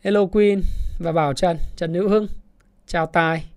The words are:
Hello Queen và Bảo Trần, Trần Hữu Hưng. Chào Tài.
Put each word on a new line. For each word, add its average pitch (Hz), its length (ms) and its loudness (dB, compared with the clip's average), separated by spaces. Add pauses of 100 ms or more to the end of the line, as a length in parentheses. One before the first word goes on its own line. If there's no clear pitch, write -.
Hello 202 240 2
Queen 202 340 2 (380)
và 165 140 -4
Bảo 151 220 0
Trần, 170 220 0 (200)
Trần 165 180 -6
Hữu 190 140 0
Hưng. 214 180 2 (600)
Chào 165 200 -2
Tài. 165 380 0 (120)